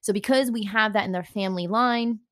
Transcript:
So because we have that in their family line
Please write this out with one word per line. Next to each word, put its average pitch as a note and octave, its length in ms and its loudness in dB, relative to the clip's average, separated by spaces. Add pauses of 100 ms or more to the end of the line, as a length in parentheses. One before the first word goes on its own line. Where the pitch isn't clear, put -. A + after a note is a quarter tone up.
So - 120 -2
because B3+ 380 2
we A3+ 140 -2
have G#3+ 280 0
that G3 140 2
in F#3 60 -4
their F3+ 120 -2
family F#3+ 420 -4
line A#3 540 0 (120)